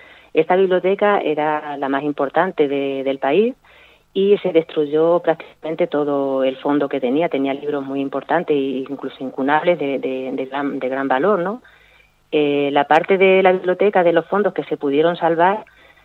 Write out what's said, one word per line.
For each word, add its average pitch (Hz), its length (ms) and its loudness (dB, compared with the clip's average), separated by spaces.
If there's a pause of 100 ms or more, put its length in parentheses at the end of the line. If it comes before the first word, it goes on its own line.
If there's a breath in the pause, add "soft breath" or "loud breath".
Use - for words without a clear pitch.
(340 soft breath)
Esta 160 220 2
biblioteca 190 640 2
era 151 560 -2
la 139 120 -4
más 139 140 -2
importante 147 640 0
de, 139 380 -4
del 135 160 -2
país 175 340 2 (580 soft breath)
y 196 260 4
se - 120 -4
destruyó 160 720 2
prácticamente 160 680 -4
todo 143 560 0
el 131 140 0
fondo 143 320 0
que 139 100 -4
tenía. 135 300 0
Tenía 135 260 -2
libros 143 300 -4
muy 139 160 -4
importantes 147 560 -2
e 135 340 -2
incluso 135 300 -10
incunables 151 580 0
de, 139 220 -4
de, 131 320 -6
de 135 140 -6
gran, 139 340 -6
de 131 80 -4
gran 135 180 -4
valor, 156 320 2
¿no? 196 240 -6 (680 soft breath)
Eh, 143 400 2
la 143 120 -2
parte 170 340 2
de 190 240 6
la 190 80 6
biblioteca, 185 540 2
de 170 80 4
los 165 140 2
fondos 196 280 0
que 156 80 -4
se 147 140 -6
pudieron 151 400 0
salvar, 170 480 2 (400 soft breath)